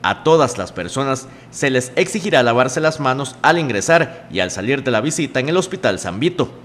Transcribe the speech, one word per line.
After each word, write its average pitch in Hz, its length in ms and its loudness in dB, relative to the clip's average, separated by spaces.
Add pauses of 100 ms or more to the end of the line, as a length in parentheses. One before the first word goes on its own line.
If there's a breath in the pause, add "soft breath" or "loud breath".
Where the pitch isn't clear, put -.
A 98 220 0
todas 156 340 4
las 92 140 -6
personas 131 540 -4 (240 loud breath)
se 143 200 -2
les 127 260 0
exigirá 180 460 2
lavarse 123 380 2
las 156 200 0
manos 135 400 -2
al 160 180 4
ingresar 147 720 0
y 90 100 -2
al 92 100 0
salir 113 320 -2
de 135 80 -2
la 110 100 2
visita 139 400 -2
en 131 80 -2
el 170 80 0
Hospital 175 420 -2
San 92 220 -6
Vito. 139 320 0 (120)